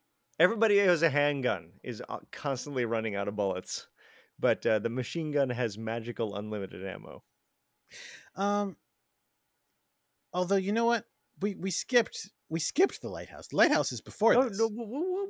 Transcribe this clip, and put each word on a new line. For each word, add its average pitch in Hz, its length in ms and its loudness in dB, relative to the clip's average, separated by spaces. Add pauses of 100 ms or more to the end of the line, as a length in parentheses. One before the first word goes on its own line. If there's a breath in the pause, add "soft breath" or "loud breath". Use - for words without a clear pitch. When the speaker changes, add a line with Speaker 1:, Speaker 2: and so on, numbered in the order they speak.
(400)
Speaker 1:
Everybody 208 400 4
who 202 80 4
has 165 140 4
a 160 80 6
handgun 127 640 0 (120)
is, 110 240 -8
uh, 107 100 -6 (140)
constantly 135 540 -4
running 110 280 -2
out 101 140 -2
of 104 80 -4
bullets, 95 500 -2 (540 soft breath)
but, 120 260 2
uh, 110 140 4
the 110 80 0
machine 131 420 -4
gun 143 200 2
has 117 280 -2
magical 113 560 -4
unlimited 98 500 -6
ammo. 90 380 -10 (1120 loud breath)
Speaker 2:
Um, 202 420 0 (1600)
although, 180 240 2
you 190 160 2
know 233 140 2
what? 233 180 2 (360)
We, 196 140 0
we 175 160 -4
skipped, - 600 0 (180)
we 160 120 -2
skipped - 400 2
the 233 80 -6
lighthouse. 90 400 -10
The 143 80 -6
lighthouse 202 360 2
is 117 80 -6
before 208 340 2
Speaker 1:
No, 254 140 4
Speaker 2:
this. 196 100 -8
Speaker 1:
no, 226 120 2
we'll, 220 160 -8
we'll, 302 260 -4
we'll, 392 180 -4